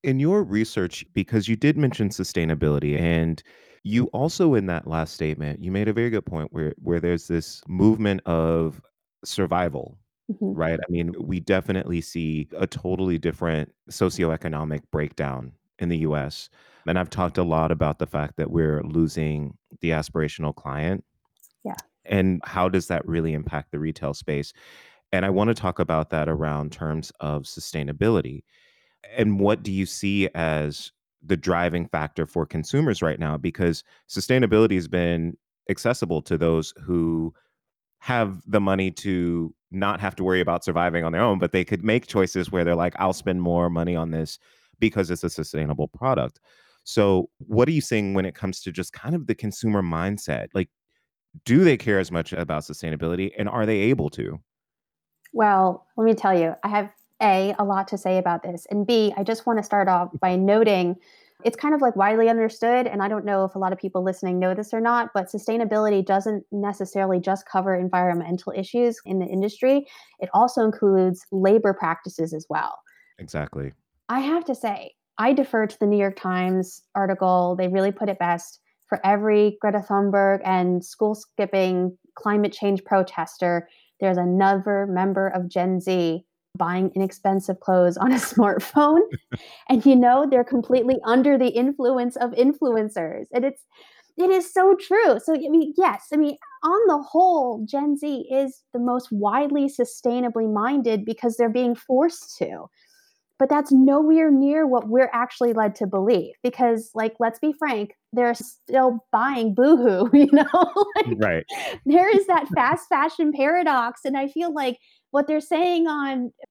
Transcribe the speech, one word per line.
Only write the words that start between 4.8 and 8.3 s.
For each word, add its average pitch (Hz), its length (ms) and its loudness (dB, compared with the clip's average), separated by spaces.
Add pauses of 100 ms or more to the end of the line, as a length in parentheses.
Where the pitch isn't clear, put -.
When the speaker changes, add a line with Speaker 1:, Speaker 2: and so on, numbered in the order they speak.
Speaker 1:
last 80 260 -4
statement, 78 480 -6
you 87 80 -8
made 104 200 -2
a 107 40 -2
very 117 160 0
good 107 160 -4
point 80 280 -8
where, 78 240 -4
where 85 240 -2
there's 87 260 -2
this - 400 -6
movement 101 580 2
of 82 560 -2 (440)